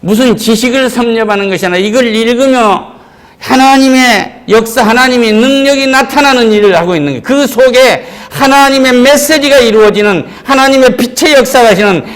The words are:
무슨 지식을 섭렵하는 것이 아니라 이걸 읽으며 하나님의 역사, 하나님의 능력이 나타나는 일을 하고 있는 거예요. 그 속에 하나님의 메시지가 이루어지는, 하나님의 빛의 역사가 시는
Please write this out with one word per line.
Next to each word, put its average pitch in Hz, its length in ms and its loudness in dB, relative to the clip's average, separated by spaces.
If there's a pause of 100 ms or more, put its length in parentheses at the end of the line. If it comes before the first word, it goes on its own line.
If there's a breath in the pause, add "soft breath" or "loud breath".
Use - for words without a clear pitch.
무슨 220 360 0
지식을 240 520 -2
섭렵하는 220 600 -2
것이 190 160 -4
아니라 180 140 -2
이걸 214 260 0
읽으며 233 960 -2 (400 loud breath)
하나님의 262 1080 0
역사, 226 340 0
하나님의 240 500 0
능력이 269 540 0
나타나는 269 640 0
일을 208 240 2
하고 170 200 -2
있는 143 180 -4
거예요. 117 100 -10
그 277 240 0
속에 247 580 2 (240 loud breath)
하나님의 269 640 0
메시지가 285 680 2
이루어지는, 208 640 2 (180 loud breath)
하나님의 269 540 2
빛의 294 380 -2
역사가 240 380 2
시는 185 320 -2 (100)